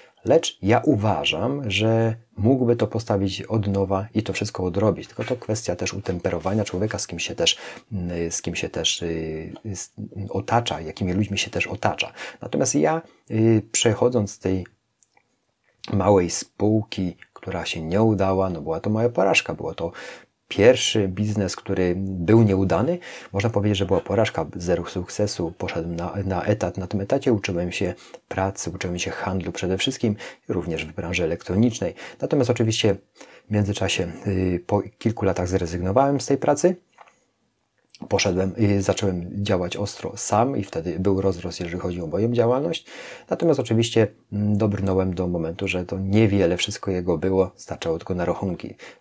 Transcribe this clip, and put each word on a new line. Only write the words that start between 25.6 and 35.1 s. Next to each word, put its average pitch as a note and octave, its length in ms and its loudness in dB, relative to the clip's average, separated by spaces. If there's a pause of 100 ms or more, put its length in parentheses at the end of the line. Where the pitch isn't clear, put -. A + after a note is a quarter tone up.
na, E2 180 -6 (120)
na F#2 180 0
etat. G2 340 0
Na F#2 100 -6
tym G2 140 -2
etacie C3+ 320 2
uczyłem F2+ 380 -2
się F2 220 -2 (340)
pracy, F#2+ 420 -4
uczyłem F2 300 -6
się F2+ 120 -4
handlu F#2 400 -4
przede F#2 260 -2
wszystkim, A#2+ 380 0 (340)
również D#2+ 360 -4
w D#2 80 -14
branży F2+ 300 -2
elektronicznej. F2+ 680 0 (280)
Natomiast C3+ 280 2
oczywiście A2 460 2 (520)
w - 40 -18
międzyczasie, G2 600 0 (160)
y, F#2 400 0
po G2+ 140 2 (160)
kilku A2 280 -2